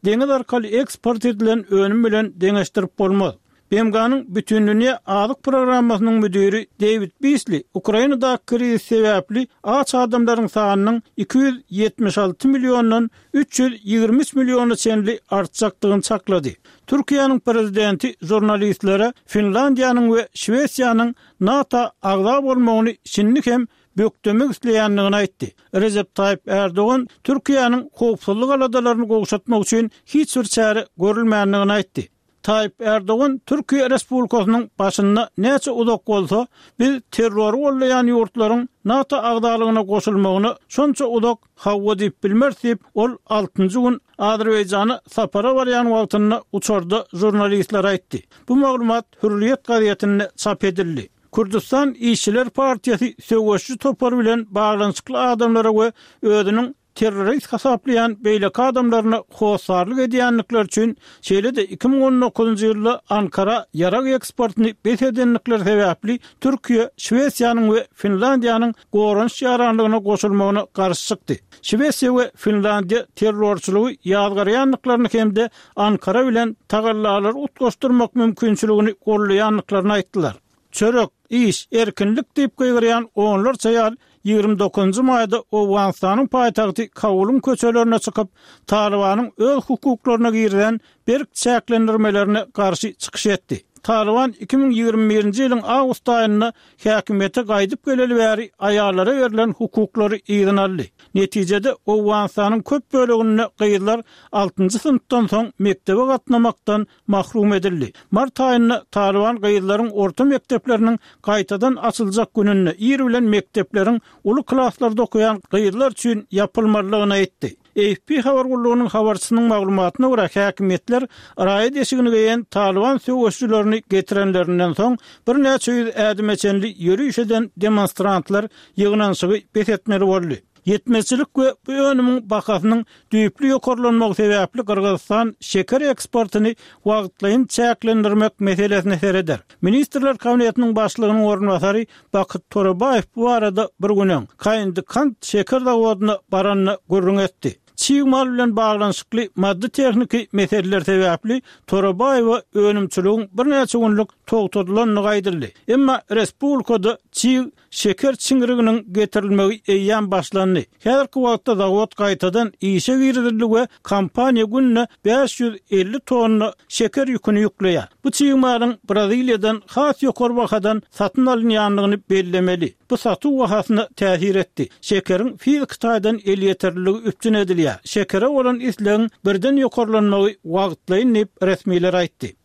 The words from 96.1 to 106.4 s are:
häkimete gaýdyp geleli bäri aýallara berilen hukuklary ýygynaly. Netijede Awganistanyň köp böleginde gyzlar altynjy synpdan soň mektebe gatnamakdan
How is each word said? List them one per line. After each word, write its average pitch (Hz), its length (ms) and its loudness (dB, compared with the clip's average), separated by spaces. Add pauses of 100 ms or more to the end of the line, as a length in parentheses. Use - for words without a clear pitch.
häkimete 208 640 0
gaýdyp 202 360 -2
geleli 254 280 0
bäri 220 440 0
aýallara 202 640 0
berilen 226 380 0
hukuklary 214 600 -2 (100)
ýygynaly. 196 580 0 (280)
Netijede 196 600 0 (120)
Awganistanyň 208 760 0
köp 285 300 -4
böleginde 226 560 2 (100)
gyzlar 208 440 0 (300)
altynjy 196 460 0
synpdan 247 480 0
soň 214 320 -2
mektebe 196 520 0
gatnamakdan 233 760 0 (200)